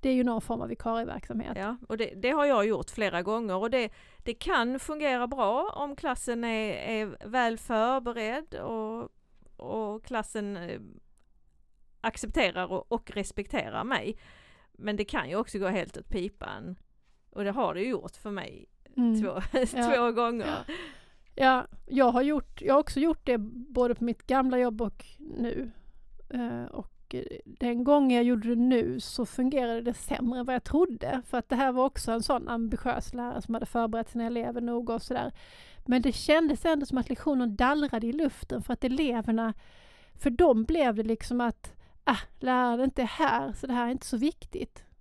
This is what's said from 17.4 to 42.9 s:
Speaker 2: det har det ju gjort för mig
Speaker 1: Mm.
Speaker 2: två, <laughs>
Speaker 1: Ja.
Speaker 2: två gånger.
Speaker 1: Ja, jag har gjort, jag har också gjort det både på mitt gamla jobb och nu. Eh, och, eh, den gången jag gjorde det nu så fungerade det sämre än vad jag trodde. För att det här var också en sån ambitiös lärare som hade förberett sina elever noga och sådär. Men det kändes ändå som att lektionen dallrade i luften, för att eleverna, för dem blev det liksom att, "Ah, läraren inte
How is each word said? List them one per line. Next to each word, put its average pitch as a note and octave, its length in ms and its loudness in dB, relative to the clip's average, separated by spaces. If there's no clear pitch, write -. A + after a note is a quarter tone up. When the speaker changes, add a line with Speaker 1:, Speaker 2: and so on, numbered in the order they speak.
Speaker 2:
det G3+ 60 0
har G3+ 240 0
det F3 60 -4
ju A3+ 80 0
gjort - 280 -4
för - 140 -12
mig - 360 -10
Speaker 1:
Mm. A3+ 260 4
Speaker 2:
två, F#3 180 0
<laughs> B3+ 60 4
Speaker 1:
Ja. A#3+ 200 4
Speaker 2:
två A#3+ 160 4
gånger. A#3 440 0
Speaker 1:
Ja, C4 320 4
jag B3+ 260 6
har B3 100 4
gjort, C#4+ 400 -2
jag - 120 4
har C#4+ 60 8
också D4 200 -2
gjort D#4+ 260 2
det B3 120 2
både A#3+ 560 0
på A#3 100 -2
mitt A#3 220 -2
gamla C4 320 4
jobb A#3+ 240 2
och - 220 -6
nu. B3 520 -4
Eh, A#3+ 340 -4
och, - 500 -12
eh, B3 80 -4
den A#3+ 400 -2
gången C#4 320 6
jag A#3+ 80 6
gjorde A#3 240 4
det A#3+ 120 2
nu A#3+ 400 4
så - 260 -4
fungerade B3+ 540 0
det A#3 140 -2
sämre B3+ 460 -2
än A#3+ 60 -4
vad B3+ 80 0
jag A#3+ 100 -2
trodde. C4 600 0
För B3+ 120 -2
att A3+ 100 -6
det B3 80 2
här C4 160 4
var B3+ 120 4
också - 280 -2
en A3+ 100 0
sån - 260 0
ambitiös A#3 680 -2
lärare A#3+ 280 -6
som A3+ 120 -4
hade A3+ 120 -4
förberett A3+ 420 -2
sina A#3 180 -4
elever A#3+ 340 -2
noga A#3 340 -2
och A#3 80 -4
sådär. B3 300 -4
Men B3+ 160 4
det B3+ 100 2
kändes D4+ 520 4
ändå D4 220 2
som C4 120 -2
att A#3+ 100 -2
lektionen B3 480 0
dallrade C4+ 500 2
i A#3 60 -2
luften, C#4+ 500 -2
för - 100 -4
att A#3+ 120 -4
eleverna, A#3 720 0
för - 160 0
dem A#3+ 340 8
blev C#4+ 300 4
det A3 80 0
liksom A3+ 380 0
att, - 320 -2
"Ah, B3+ 120 4
läraren B3 440 2
inte C4+ 180 0